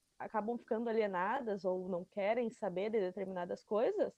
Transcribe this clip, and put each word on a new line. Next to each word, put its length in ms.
acabam 400
ficando 320
alienadas 760
ou 240
não 160
querem 440
saber 420
de 80
determinadas 640
coisas, 540